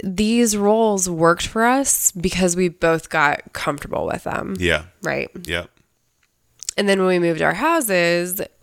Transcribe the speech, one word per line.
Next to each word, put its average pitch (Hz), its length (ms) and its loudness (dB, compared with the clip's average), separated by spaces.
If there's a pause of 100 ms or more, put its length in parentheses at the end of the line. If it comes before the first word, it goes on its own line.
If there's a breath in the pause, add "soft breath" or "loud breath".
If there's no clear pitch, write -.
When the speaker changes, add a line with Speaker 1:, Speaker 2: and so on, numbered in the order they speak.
Speaker 1:
these 214 540 2
roles 208 520 2
worked 170 380 2
for 226 180 0
us 269 460 0
because 180 440 0
we 185 120 2
both 165 420 -2
got 147 440 0
comfortable 139 520 -6
with - 200 -6
them. - 340 -6
Speaker 2:
Yeah. 82 240 2 (180)
Speaker 1:
Right? - 280 -4 (160)
Speaker 2:
Yep. 85 240 -6 (1120)
Speaker 1:
And 202 100 2
then 196 100 4
when 185 100 2
we 180 100 2
moved 170 240 0
our 156 100 2
houses, 180 880 0 (220)